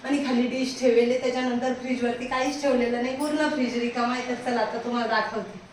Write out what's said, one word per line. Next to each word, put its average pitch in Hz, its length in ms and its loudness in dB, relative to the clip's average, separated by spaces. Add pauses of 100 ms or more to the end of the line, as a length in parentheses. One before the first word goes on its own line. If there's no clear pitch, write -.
आणि 277 140 0 (100)
खाली 247 200 2
डिश 254 320 -4
ठेवलेली. 240 340 6
त्याच्यानंतर 254 600 0
फ्रीजवरती 240 520 -2
काहीच 262 360 -2
ठेवलेलं 240 420 2
नाही, 262 120 -2
पूर्ण 302 340 0
फ्रीज 254 280 0
रिकामा 240 360 0
आहे. 247 160 -4
तर 247 40 0
चला, 240 280 -2
आता 220 160 -2
तुम्हाला 233 300 -2
दाखवते. 214 520 -2 (140)